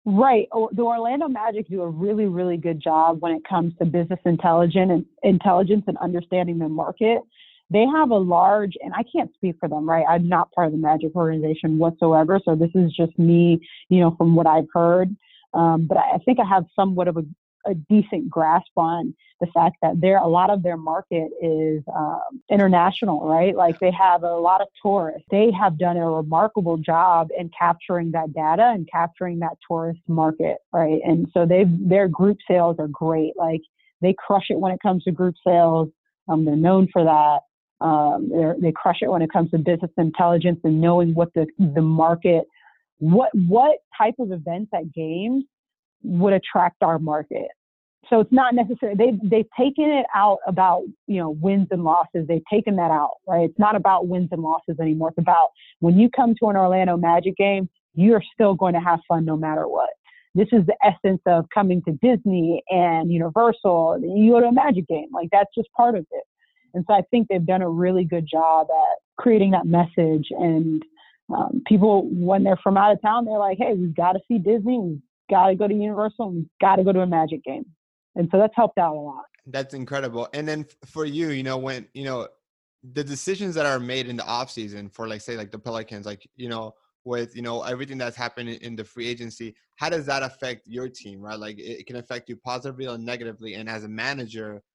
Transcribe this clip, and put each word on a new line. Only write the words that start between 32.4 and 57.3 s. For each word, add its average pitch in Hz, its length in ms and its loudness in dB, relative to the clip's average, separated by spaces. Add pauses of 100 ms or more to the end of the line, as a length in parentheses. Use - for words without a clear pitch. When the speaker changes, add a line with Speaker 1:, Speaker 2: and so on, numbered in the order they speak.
Speaker 1:
sales 170 320 2
are 151 100 -6
great. 160 480 -2
Like, 165 260 -2 (380)
they 185 160 2
crush 196 340 -2
it 185 80 -2
when 185 140 0
it 185 100 -8
comes 185 220 0
to 185 80 0
group 180 220 0 (120)
sales. 165 420 4 (400)
Um, 160 160 0
they're 151 120 0
known 185 360 4
for 175 120 2
that. 151 360 4 (460)
Um, 151 440 0
they're, 165 280 0
they 175 140 0
crush 175 300 -2
it - 80 -2
when 170 120 0
it 160 100 -2
comes 170 180 0
to 170 80 0
business 170 400 0
intelligence 170 640 2
and 156 160 2
knowing 170 340 4
what 170 200 -2
the, 160 120 0 (120)
the 160 240 2
market, 165 640 2 (540)
what, 180 340 4
what 226 420 4 (220)
type 226 200 2
of 220 140 -4
events 175 420 -8
at 165 200 -6
games 185 500 -4 (580)
would 180 300 2
attract 185 500 0
our 165 160 0
market. 151 500 -6 (600)
So 226 120 4
it's - 120 2
not 254 220 4
necessarily, 240 420 -2
they've, 214 340 2
they've 220 180 0 (100)
taken 285 320 0
it 277 240 0
out 202 320 2
about, 180 380 0 (240)
you 202 80 -2
know, 165 140 -4
wins 185 420 0
and 180 100 -2
losses. 165 460 0
They've 160 220 -2
taken 208 260 0
that 170 160 0
out, 147 240 -2 (100)
right? 170 240 0
It's - 80 -20
not 214 160 2
about 185 320 2
wins 180 240 -2
and 165 120 -6
losses 160 380 -4
anymore. 160 280 0
It's 165 100 -6
about 170 300 4 (320)
when 175 180 6
you 233 100 6
come 240 300 2
to 220 100 2
an 202 80 2
Orlando 185 400 2
Magic 175 400 2